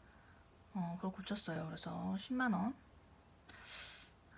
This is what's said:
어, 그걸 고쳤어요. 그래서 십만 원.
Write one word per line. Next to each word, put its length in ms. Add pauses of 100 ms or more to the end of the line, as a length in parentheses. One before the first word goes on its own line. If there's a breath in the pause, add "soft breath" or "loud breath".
(760 loud breath)
어, 220
그걸 160
고쳤어요. 540
그래서 520
십만 340
원. 220 (1600 loud breath)